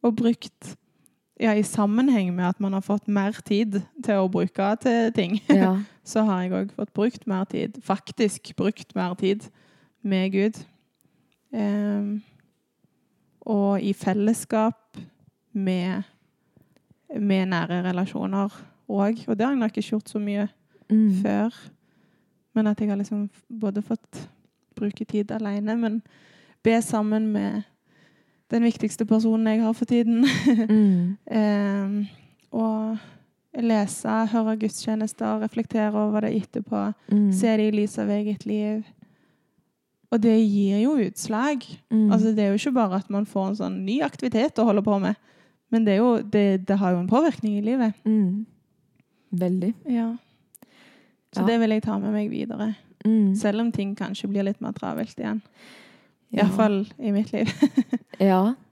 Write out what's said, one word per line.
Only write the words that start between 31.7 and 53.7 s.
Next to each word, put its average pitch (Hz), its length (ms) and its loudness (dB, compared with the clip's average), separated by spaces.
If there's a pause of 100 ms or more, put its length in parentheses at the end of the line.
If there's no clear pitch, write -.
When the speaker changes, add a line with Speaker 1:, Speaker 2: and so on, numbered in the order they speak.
Speaker 1:
og 220 460 -2 (560)
lese, 220 540 0 (200)
høre 220 300 0
gudstjenester, 214 840 -4
reflektere 214 540 -2
over 214 260 0
det 214 220 -2
etterpå, 208 500 -4 (160)
Speaker 2:
Mm. 202 240 4
Speaker 1:
se 214 240 2
det 214 160 2
i 208 40 0
lys 208 220 -2
av 208 120 -2
eget 208 360 -4
liv. 214 380 -4 (1300)
Og 233 100 2
det 220 220 6
gir 202 380 2
jo 285 160 2
utslag. 233 680 -2 (260)
Speaker 2:
Mm. 220 220 4
Speaker 1:
Altså, 220 240 4
det - 20 0
er 208 100 2
jo 196 120 2
ikke 277 140 -2
bare 208 220 2
at 196 140 -4
man 202 140 -2
får 190 240 -4
en 202 80 -4
sånn 190 280 -6
ny 233 180 -2
aktivitet 262 560 -2
å 226 60 2
holde 208 180 2
på 208 180 0
med, 190 160 -2 (540)
men 226 160 2
det 202 80 4
er - 20 2
jo, 233 260 2
det, 202 460 2
det 196 100 2
har 185 140 2
jo 180 60 2
en 180 100 -2
påvirkning 226 480 2
i 208 80 -2
livet. 226 300 0 (100)
Speaker 2:
Mm. 208 400 2 (880)
Veldig. 180 400 0 (160)
Speaker 1:
Ja. 233 280 -2 (1160)
Så 190 60 -2
Speaker 2:
Ja. 185 60 2
Speaker 1:
det 233 140 2
vil 226 100 2
jeg 214 120 0
ta 208 160 -2
med 202 140 -2
meg 208 180 -2
videre. 220 440 -4 (320)
Speaker 2:
Mm. 214 280 4
Speaker 1:
Selv 214 260 0
om 233 120 -2